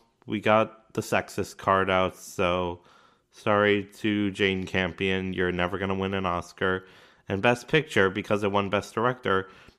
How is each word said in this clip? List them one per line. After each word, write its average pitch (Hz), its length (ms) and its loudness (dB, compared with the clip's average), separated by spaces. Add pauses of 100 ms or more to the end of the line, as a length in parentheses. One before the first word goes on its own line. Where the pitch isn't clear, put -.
(260)
we 110 140 -4
got 110 540 2
the 113 80 -4
sexist - 560 -4
card 95 320 2
out, 92 260 2
so 90 640 -2 (500)
sorry 104 520 2 (160)
to 104 320 0
Jane 95 340 0
Campion, 92 680 -2
you're 90 180 0
never 90 260 -2
gonna 95 180 -4
win 95 180 -2
an 95 120 -2
Oscar." 92 600 -2 (420)
And 98 140 -4
Best 120 260 0
Picture, 113 420 2
because 101 340 -2
it 101 80 0
won 101 180 0
Best 98 240 -4
Director, 110 560 -2 (280)